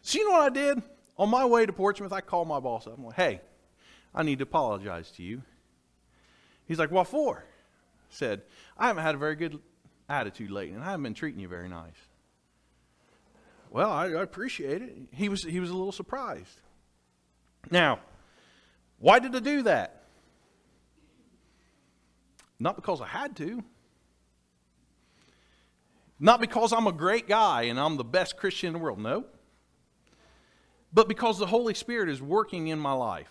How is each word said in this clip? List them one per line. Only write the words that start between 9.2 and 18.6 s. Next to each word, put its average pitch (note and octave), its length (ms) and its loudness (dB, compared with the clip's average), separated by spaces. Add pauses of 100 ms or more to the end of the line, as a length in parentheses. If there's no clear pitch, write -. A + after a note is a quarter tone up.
good D3+ 240 -8 (500)
attitude A2 420 -6
lately, F#2+ 240 -8
and A2+ 80 -12
I E3 40 -10
haven't F#3 160 -6
been A#2 100 -8
treating D3 260 -10
you F#2+ 80 -12
very F2+ 220 -12
nice." E2 240 -16 (1800)
"Well, F#3 220 0
I, D#3+ 160 -2
I E3+ 160 -4
appreciate F#3 580 -6
it." B3 120 -14 (180)
He F#3+ 180 -4
was, G3 140 -4
he E3+ 160 -4
was F3+ 100 -6
a F3+ 60 -6
little F#3+ 160 -4
surprised. F#3+ 680 -10 (1120)
Now, E3+ 280 4 (1000)